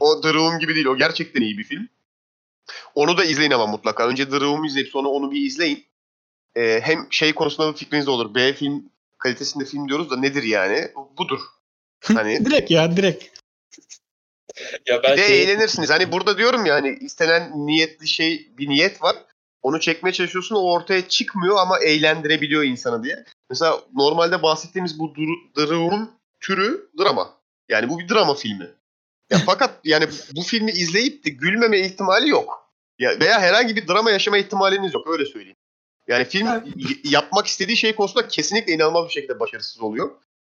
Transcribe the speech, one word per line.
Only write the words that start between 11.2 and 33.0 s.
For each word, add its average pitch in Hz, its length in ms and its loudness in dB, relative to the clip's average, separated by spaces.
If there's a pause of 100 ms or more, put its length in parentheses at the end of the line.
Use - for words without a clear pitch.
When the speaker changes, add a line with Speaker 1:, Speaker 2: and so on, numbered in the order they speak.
Speaker 1:
Hani 113 420 2
Speaker 2:
<laughs> - 0 -
Direkt 269 260 2
ya, 165 260 2
direkt. 190 380 -2 (1500)
Speaker 3:
Ya 123 100 2
Speaker 1:
bir 120 60 -4
Speaker 3:
ben 139 140 6
Speaker 1:
de 196 100 4
Speaker 3:
şey 190 160 6
Speaker 1:
eğlenirsiniz. 196 460 2
Hani 165 220 2
burada 190 260 0
diyorum 233 280 2
ya 147 100 4
hani 139 260 0
istenen 160 500 0 (160)
niyetli 160 400 0
şey, 160 500 -2
bir 143 120 -6
niyet 160 340 0
var. 202 120 2 (460)
Onu 151 180 0
çekmeye 170 340 -2
çalışıyorsun, 185 420 -4
o 208 40 2 (120)
ortaya 185 380 0
çıkmıyor 196 500 0
ama 185 200 4
eğlendirebiliyor 156 840 2
insanı 120 400 -2
diye. 156 220 -8 (240)
Mesela 165 300 0 (140)
normalde 165 500 2
bahsettiğimiz 160 560 -2
bu 156 160 -6
duru-, 156 400 -6
The 147 60 0 (120)
Room'un 190 380 -2 (300)
türü 196 480 -4 (100)
drama. - 340 0 (360)
Yani 110 200 0
bu 170 100 -6
bir 175 100 -10
drama 190 260 4
filmi. 98 320 -10 (640)
Ya 196 100 4
Speaker 2:
<laughs> - 40 -4
Speaker 1:
fakat 202 380 0
yani 156 220 2 (300)
bu 165 60 -8
filmi 220 300 -2
izleyip 180 540 -2
de 151 40 -2
gülmeme 196 500 0
ihtimali 190 500 0
yok. - 420 -2 (280)